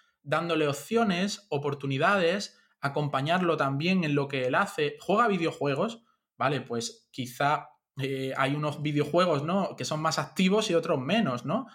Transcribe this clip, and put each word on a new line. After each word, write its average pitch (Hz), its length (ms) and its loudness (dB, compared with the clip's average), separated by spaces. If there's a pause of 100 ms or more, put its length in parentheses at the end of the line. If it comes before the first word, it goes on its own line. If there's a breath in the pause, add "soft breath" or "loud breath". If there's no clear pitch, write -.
(240 soft breath)
dándole 156 440 0
opciones, 196 840 0
oportunidades, 151 1080 0 (220 soft breath)
acompañarlo 147 760 0
también 156 460 2
en 147 120 0
lo 139 120 2
que 131 180 -2
él 131 100 0
hace? 160 460 0
¿Juega 226 260 4
videojuegos? 160 760 0 (340 soft breath)
Vale, 131 240 0
pues - 500 -8
quizá, 143 580 -2 (280)
eh, 135 400 -4
hay 139 180 0
unos 151 260 -4
videojuegos, 147 640 2
¿no?, 175 320 -2
que 127 100 -8
son 156 160 -2
más 160 180 0
activos 190 500 2
y 170 60 2
otros 160 240 2
menos, 135 460 0
¿no? 214 300 -2